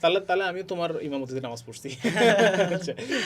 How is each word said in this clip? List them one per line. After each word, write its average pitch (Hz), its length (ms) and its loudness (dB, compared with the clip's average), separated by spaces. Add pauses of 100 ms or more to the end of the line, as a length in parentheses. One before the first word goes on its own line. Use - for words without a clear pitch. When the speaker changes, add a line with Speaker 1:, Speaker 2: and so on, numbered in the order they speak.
Speaker 1:
তাহলে, 185 180 4
তাহলে 190 240 0
আমিও 185 200 -4
তোমার 170 260 -4 (140)
ইমামতিতে 135 380 -6
নামাজ 117 220 -10
পড়ছি। 120 260 -14
Speaker 2:
<laughs> 196 840 4
Speaker 1:
আচ্ছা, 175 180 -4 (320)